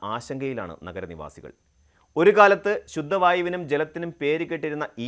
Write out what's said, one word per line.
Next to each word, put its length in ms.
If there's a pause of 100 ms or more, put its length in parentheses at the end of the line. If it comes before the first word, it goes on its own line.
(140)
ആശങ്കയിലാണ് 600 (120)
നഗരനിവാസികൾ. 680 (680)
ഒരു 160
കാലത്ത് 360 (200)
ശുദ്ധവായുവിനും 800
ജലത്തിനും 400 (100)
പേരുകേട്ടിരുന്ന 640 (200)
ഈ 40